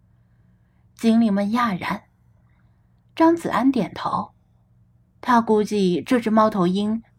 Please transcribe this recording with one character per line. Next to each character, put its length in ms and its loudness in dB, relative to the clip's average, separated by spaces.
精 260 2
灵 120 2
们 180 -2
讶 280 -2
然。 260 -8
张 220 4
子 140 -6
安 200 0
点 220 -2
头， 400 -8
他 220 2
估 200 2
计 380 0
这 180 0
只 120 -4
猫 180 4
头 180 0
鹰 360 -2